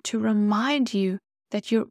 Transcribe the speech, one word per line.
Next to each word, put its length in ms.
to 160
remind 760
you 260
that 200
you're 180